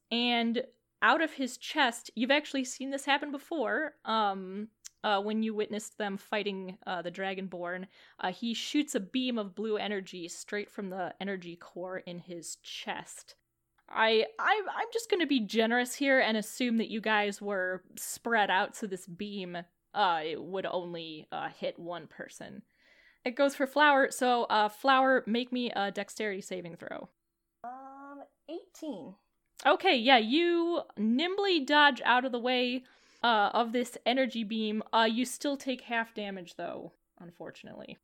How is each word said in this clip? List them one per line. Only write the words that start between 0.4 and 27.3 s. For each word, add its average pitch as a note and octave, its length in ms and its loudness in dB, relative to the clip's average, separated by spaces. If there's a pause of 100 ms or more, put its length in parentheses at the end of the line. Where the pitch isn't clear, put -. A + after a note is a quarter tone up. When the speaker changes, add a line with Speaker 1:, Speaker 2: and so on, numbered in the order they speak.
Speaker 1:
out B3+ 200 6
of D#4 100 0
his B3+ 260 -6
chest, - 580 -2
you've A#3 160 2
actually C#4+ 340 0
seen C4 240 -8
this C#4 160 -6
happen D4 260 2
before, C#4 600 -2 (100)
um, G3+ 640 -2 (380)
uh, G3+ 160 2
when G#3+ 200 0
you A3 120 0
witnessed G#3 440 -4
them G3+ 200 -4
fighting, G3 680 -4
uh, F3+ 160 -4
the F3 100 -6
Dragonborn, F#3 760 -6 (320)
uh, F#3 140 -2
he A#3 200 -4
shoots D4 420 -2
a B3 40 0
beam B3 380 -2
of G3 180 -6
blue G#3 220 -2
energy F#3+ 500 -6
straight G#3 420 -8
from G3+ 200 -8
the F3+ 320 -6
energy F#3 340 -6
core F#3 440 -10
in F3 200 -12
his E3+ 380 -12
chest. - 800 -12 (520)
I, A3 380 4 (120)
I, F#4+ 240 2 (140)
I'm A4 160 -4
just - 180 -4
gonna F4 160 2
be C4+ 140 4
generous A3+ 560 0
here C#4 240 4
and A3 160 4
assume A3+ 420 0
that A3+ 120 0
you A3 100 -4
guys G#3 420 0
were F#3 420 -2 (140)
spread A3 540 0
out, F#3+ 240 0
so - 100 -10
this F#3+ 220 -8
beam, F#3 500 -8 (360)
uh, F3+ 300 2
it D#3 200 -4
would F#3 220 -4
only, E3+ 680 -6
uh, D3 160 -6
hit - 320 -8
one E3+ 280 -10
person. - 540 -16 (600)
It B3 120 -4
goes C#4 200 4
for C#4 120 0
Flower, C#4 440 6
so, B3 340 2
uh, G#3 240 4
Flower, C4 560 4
make A#3+ 260 -2
me B3 200 -2
a G3+ 200 -2
dexterity G3+ 500 -6
saving F3 340 -10
throw. - 340 -10 (540)